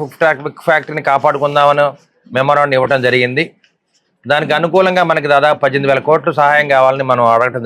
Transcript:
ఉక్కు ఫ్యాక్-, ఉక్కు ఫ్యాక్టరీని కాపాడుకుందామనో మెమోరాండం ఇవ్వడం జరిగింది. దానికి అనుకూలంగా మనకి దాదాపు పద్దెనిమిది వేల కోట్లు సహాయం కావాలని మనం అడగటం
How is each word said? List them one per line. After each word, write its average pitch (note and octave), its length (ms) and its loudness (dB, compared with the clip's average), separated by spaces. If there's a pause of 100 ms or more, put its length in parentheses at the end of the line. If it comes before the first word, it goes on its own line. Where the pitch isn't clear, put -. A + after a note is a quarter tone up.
ఉక్కు B2+ 160 -14
ఫ్యాక్-, D3+ 280 0
ఉక్కు - 200 -16
ఫ్యాక్టరీని D3+ 420 -2
కాపాడుకుందామనో C#3+ 760 0 (460)
మెమోరాండం C#3+ 460 0
ఇవ్వడం B2+ 300 0
జరిగింది. B2+ 360 -2 (840)
దానికి D3 320 -2
అనుకూలంగా F3+ 520 0
మనకి D3+ 240 -2
దాదాపు C#3+ 300 2
పద్దెనిమిది C#3 280 0
వేల C3 160 0
కోట్లు D#3 320 0
సహాయం D3 280 2
కావాలని C3+ 440 2
మనం B2 120 2 (100)
అడగటం A#2+ 320 -2